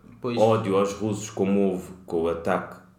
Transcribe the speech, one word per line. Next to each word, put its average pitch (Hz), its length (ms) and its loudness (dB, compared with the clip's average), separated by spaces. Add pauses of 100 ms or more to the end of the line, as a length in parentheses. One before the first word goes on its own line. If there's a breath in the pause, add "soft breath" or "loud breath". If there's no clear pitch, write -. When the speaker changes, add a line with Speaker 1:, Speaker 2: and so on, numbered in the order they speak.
(220)
Speaker 1:
Pois. 120 160 -4
Speaker 2:
ódio 101 400 4
aos 98 160 2
russos, 104 380 -4
como 98 280 2 (120)
houve 90 160 -6 (180)
com 82 180 -2
o 85 60 0
ataque. 90 480 -4 (220)